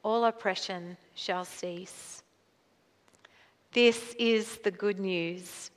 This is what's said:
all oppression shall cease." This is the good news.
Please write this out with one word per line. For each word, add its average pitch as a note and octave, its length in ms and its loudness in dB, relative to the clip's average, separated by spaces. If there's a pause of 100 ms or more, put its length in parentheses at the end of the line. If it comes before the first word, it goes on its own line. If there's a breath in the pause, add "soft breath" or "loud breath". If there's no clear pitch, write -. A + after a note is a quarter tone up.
all A3+ 220 2
oppression F#3 720 -2 (180)
shall F3+ 300 -2
cease." - 800 -12 (1500 soft breath)
This A#3 480 6
is A3+ 400 2
the G3+ 140 0
good G3+ 260 -2
news. F3+ 800 -4